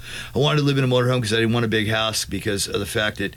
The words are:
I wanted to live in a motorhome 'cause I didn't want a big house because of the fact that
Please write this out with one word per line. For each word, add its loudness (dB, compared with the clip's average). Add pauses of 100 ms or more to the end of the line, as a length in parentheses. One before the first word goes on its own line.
(340)
I 0
wanted 4
to 2
live 2
in 2
a 2
motorhome 2
'cause 0
I 2
didn't 4
want 2
a -2
big 0
house 0
because -4
of -4
the -2
fact -2
that -4